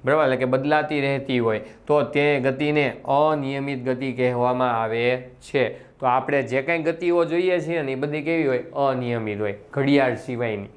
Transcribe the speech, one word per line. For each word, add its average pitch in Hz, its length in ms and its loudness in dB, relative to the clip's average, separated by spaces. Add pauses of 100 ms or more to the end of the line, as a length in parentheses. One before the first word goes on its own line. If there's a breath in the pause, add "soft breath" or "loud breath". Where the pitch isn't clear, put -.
બરાબર, 147 200 2
એટલે 131 120 2
કે 127 80 -2
બદલાતી 147 560 0
રહેતી 135 380 0
હોય, 110 220 2 (260 loud breath)
તો 147 160 4
તે 143 380 2
ગતિને 135 640 0
અનિયમિત 139 800 0
ગતિ 127 280 -2
કહેવામાં 123 720 0
આવે 120 480 0 (100)
છે. 127 280 0
તો - 380 -8
આપણે 131 360 2
જે 127 200 -2
કાંઈ 165 200 -2
ગતિઓ 170 420 2
જોઈએ 175 360 2
છીએ 160 220 -4
ને, 135 100 -2
એ - 20 -2
બધી 147 280 -4
કેવી 160 240 0
હોય? 131 120 2
અનિયમિત 120 840 -2
હોય, 101 140 -2 (160)
ઘડિયાળ 135 440 2
સિવાયની. 110 640 -6